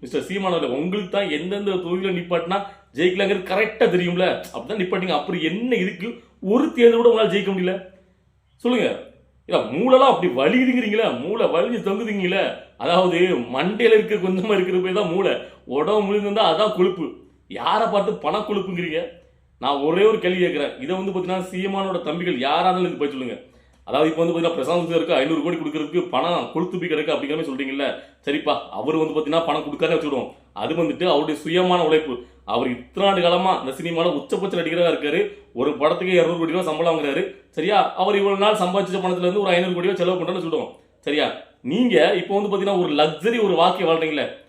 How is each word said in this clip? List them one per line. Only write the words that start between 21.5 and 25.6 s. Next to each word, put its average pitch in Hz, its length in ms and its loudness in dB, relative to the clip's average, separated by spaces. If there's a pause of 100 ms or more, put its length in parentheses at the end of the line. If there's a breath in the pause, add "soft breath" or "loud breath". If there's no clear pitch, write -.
சீமானோட 190 480 -4
தம்பிகள் 165 380 -4
யாரா 156 320 2
இருந்தாலும் 180 140 0
இதுக்கு 143 140 -4
பதில் 135 200 -2
சொல்லுங்க. 113 240 -8 (420 soft breath)
அதாவது 147 260 2
இப்ப 156 140 0
வந்து 170 100 0
பாத்தீங்கன்னா 165 180 0
பிரசாந்த் 165 380 -2
சாருக்கு 170 240 0
ஐந்நூறு 147 280 0
கோடி 170 140 -2
கொடுக்கறதுக்கு 151 520 -4